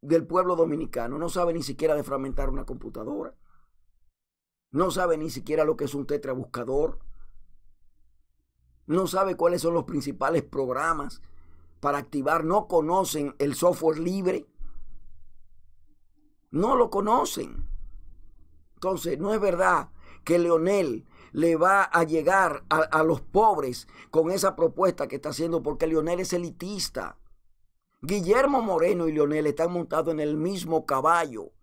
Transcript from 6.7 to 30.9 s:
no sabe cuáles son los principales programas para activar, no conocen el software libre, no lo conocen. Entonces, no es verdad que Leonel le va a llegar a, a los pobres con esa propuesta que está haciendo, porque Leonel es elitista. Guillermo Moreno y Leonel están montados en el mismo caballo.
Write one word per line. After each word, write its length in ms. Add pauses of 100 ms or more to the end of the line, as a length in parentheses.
no 200
sabe 300
cuáles 260
son 100
los 120
principales 580
programas 800 (580)
para 160
activar, 480
no 220
conocen 720
el 160
software 440
libre, 480 (2000)
no 240
lo 160
conocen. 760 (1080)
Entonces, 440
no 140
es 80
verdad 500 (340)
que 160
Leonel 680 (240)
le 260
va 280
a 180
llegar 680
a, 100
a 260
los 160
pobres 680 (240)
con 220
esa 240
propuesta 500
que 100
está 120
haciendo, 340
porque 240
Leonel 340
es 120
elitista. 840 (840)
Guillermo 580
Moreno 460
y 60
Leonel 340
están 240
montados 420
en 60
el 180
mismo 480
caballo. 680 (100)